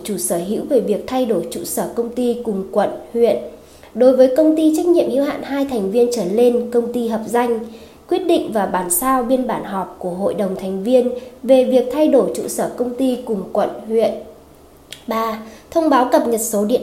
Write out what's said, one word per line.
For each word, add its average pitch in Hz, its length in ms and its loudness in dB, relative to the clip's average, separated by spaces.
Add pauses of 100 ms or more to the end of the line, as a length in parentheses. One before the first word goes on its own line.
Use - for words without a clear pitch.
chủ 202 140 -4
sở 175 200 -2 (100)
hữu 233 220 -2
về 262 100 4
việc 196 280 0
thay 262 180 -2
đổi 175 260 -2
trụ 175 120 -8
sở 175 320 -6
công 240 140 -4
ty 240 340 -2
cùng 196 280 -4
quận, 196 180 0 (240)
huyện. 233 240 2 (560)
Đối 254 220 6
với 262 220 6
công 311 180 4
ty 311 220 2
trách 349 80 -2
nhiệm 339 260 4
hữu 269 120 2
hạn 285 200 -4
hai 277 220 -2
thành 208 260 -2
viên 240 200 2
trở 208 120 -2 (100)
lên, 233 380 2
công 233 220 0
ty 240 140 -2
hợp 220 200 -2
danh, 240 320 0 (500)
quyết 349 100 0
định 330 340 0
và 202 120 0
bản 190 240 -4
sao 262 340 0
biên 247 240 0
bản 175 160 -4
họp 190 360 -8
của 185 100 -6
hội 185 240 -2
đồng 190 220 -2
thành 190 280 -6
viên 247 260 4 (340)
về 254 200 6
việc 240 300 2
thay 302 140 4
đổi 233 280 4
trụ - 120 -6
sở - 300 -4
công 247 180 -4
ty 254 300 0
cùng 196 180 -4 (100)
quận, 202 160 0 (180)
huyện. 220 240 2 (960)
Ba, 220 340 -4 (300)
thông 320 180 2
báo 254 220 4
cập 269 160 4
nhật 226 140 0
số 208 240 0
điện 262 180 0